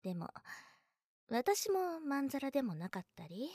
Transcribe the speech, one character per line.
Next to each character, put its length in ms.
で 120
も、 180
私 420
も 300
ま 200
ん 80
ざ 100
ら 120
で 120
も 120
な 160
か 100
っ 60
た 100
り。 280